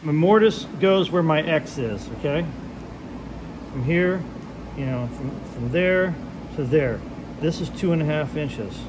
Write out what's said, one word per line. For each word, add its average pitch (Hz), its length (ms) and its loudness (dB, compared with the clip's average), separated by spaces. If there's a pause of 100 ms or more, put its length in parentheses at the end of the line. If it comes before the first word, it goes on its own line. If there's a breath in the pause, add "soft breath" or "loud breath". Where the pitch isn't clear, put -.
my 156 100 0
mortise 202 540 6 (140)
goes 190 300 6
where 175 120 4
my 156 200 4
X 156 340 0
is, 113 320 -4 (100)
okay? 156 280 0 (1300)
From 131 120 -2
here, 175 380 4 (540)
you 139 100 -4
know, 123 200 -2 (100)
from, 135 140 -6 (240)
from 120 160 -4
there 185 440 2 (420)
to 147 80 -2
there. 127 340 2 (420)
This 165 200 0
is 165 100 -4
two 180 220 0
and 165 80 4
a 156 40 2
half 151 320 0
inches 139 420 -6 (100)